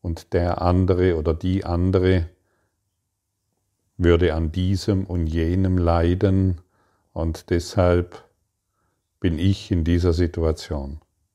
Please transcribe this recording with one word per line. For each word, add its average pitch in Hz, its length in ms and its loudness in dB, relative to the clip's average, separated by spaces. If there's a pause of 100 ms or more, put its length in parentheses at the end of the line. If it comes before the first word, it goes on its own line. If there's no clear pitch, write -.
und 85 320 -8
der 87 260 -2
andere 90 560 2
oder 80 160 -2
die 92 320 -2
andere 90 640 2 (1700)
würde 85 380 4
an 80 160 -2
diesem 95 540 -2
und 85 240 -4
jenem 90 500 0
leiden 90 800 2 (520)
und 80 380 -6
deshalb 87 720 0 (960)
bin 82 180 -2
ich 95 320 -2
in 85 140 0
dieser 85 280 2
Situation. 80 880 -4 (340)